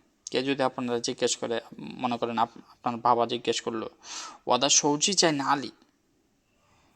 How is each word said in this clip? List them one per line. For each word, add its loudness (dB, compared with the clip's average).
কেউ 0
যদি 0
আপনারা -2
জিজ্ঞেস -2
করে, -4
মনে -4
করেন -2
আপ-, 0
আপনার -4
বাবা 4
জিজ্ঞেস -2
করলো, -6
"ওয়াদা 4
সৌজি 2
যায় 4
নালি?" -2